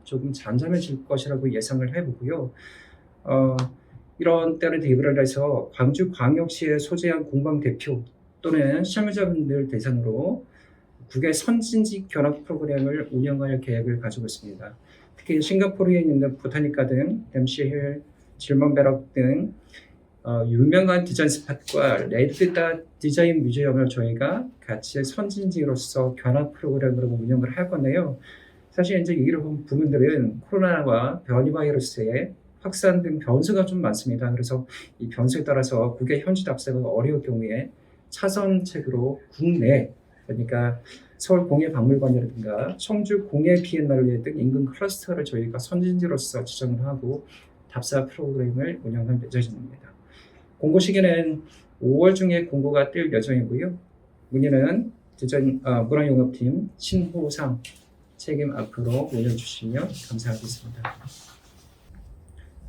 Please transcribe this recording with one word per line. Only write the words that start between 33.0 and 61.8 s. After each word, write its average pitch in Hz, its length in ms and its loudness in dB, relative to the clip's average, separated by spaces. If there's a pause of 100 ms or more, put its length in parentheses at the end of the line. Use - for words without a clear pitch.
등 156 180 -4
변수가 180 460 2
좀 185 160 -2
많습니다. 120 500 -2
그래서 123 340 -2 (340)
이 117 80 -8
변수에 127 360 0
따라서 127 500 0
국외 143 260 0
현지 190 240 0
답사가 131 360 -4 (100)
어려울 127 320 2
경우에 113 480 -4 (400)
차선책으로 180 1200 -2
국내, 139 600 2 (340)
그러니까 120 540 -2 (380)
서울 180 300 2
공예 156 240 2
박물관이라든가 123 1040 0
청주 208 500 -2
공예 170 340 4
비엔날레 131 640 0
등 - 160 -6
인근 131 260 0
클러스터를 175 580 -6
저희가 117 360 -6
선진지로서 175 840 -2
지정을 120 420 -4
하고 135 400 -6 (440)
답사 135 360 -2
프로그램을 135 800 -4
운영할 117 400 -2
예정입니다. - 720 -6 (640)
공고 160 220 4
시기는 170 640 2 (380)
오월 156 340 6
중에 175 300 2
공고가 143 460 0
뜰 160 220 -2
예정이고요. 127 640 0 (520)
문의는 139 600 2 (260)
대전, 135 460 0
아, 123 180 0
문화융합팀 131 960 0
신호상 156 840 -4 (580)
책임 143 380 -4
앞으로 120 580 -4
올려주시면 117 680 -4 (260)
감사하겠습니다. 117 720 -8 (1900)